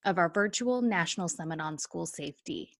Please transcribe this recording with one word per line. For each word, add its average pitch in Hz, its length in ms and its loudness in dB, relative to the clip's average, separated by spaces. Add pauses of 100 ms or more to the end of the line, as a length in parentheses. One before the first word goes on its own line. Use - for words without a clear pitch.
of 190 140 4
our 170 100 6
virtual 214 540 2
National 185 480 2
Summit 160 320 -4
on 156 160 -4
School 170 280 -6
Safety. - 760 -8